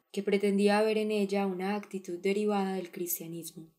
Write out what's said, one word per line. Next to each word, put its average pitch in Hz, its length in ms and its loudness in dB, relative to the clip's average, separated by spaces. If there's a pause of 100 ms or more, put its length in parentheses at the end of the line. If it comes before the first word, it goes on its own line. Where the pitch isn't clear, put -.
(120)
que 196 100 -6
pretendía 202 640 4
ver 220 160 2
en 214 100 0
ella 202 380 0
una 190 280 -2
actitud 190 440 -8
derivada 196 560 0
del 180 160 -6
cristianismo. 165 760 -8 (140)